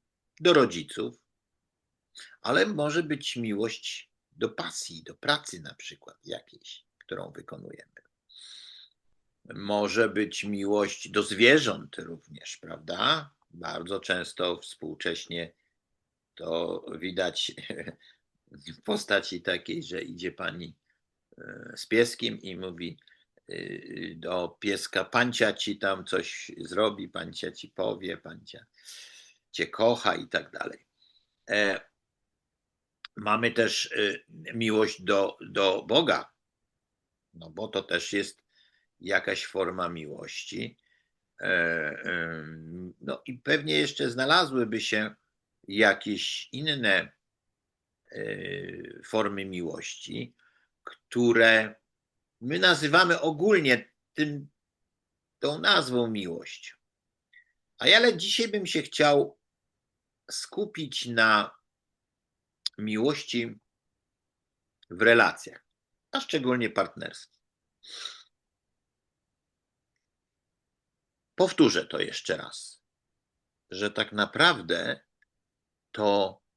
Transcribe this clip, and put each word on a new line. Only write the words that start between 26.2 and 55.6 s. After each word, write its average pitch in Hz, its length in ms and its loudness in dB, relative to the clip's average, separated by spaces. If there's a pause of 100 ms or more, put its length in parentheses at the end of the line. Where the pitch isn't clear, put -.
zrobi, 98 500 -2
pancia 85 440 -8
ci - 160 -18
powie, 95 480 -4
pancia - 500 -18 (840)
cię 82 140 -2
kocha” 110 500 2
i 80 120 -10
tak 80 220 -4
dalej. - 360 -10 (640)
E, 101 300 2 (1400)
mamy 110 340 2
też, 113 420 2
y, 101 320 0 (300)
miłość 107 480 2
do, 98 380 2
do 98 420 2
Boga, 117 500 2 (1000)
no 82 160 -18
bo 98 180 -8
to 98 140 -4
też 87 300 -4
jest 101 300 -4 (580)
jakaś 98 460 -2
forma 90 420 -2
miłości. 85 880 -10 (640)
E, 92 60 -6 (580)
em, 82 960 -8
no 135 260 -8
i 127 120 -12
pewnie 151 400 0
jeszcze 143 320 -2
znalazłyby 131 720 2
się 107 340 -2 (540)
jakieś 101 840 2
inne, 123 600 0 (1000)
e, - 100 -10 (840)
formy 101 400 -2
miłości, 92 880 -8 (500)
które 113 880 6 (680)
my 143 180 -4
nazywamy 170 600 6
ogólnie 156 720 4 (220)
tym, 147 340 -4 (880)
tą 147 200 -4
nazwą 139 520 2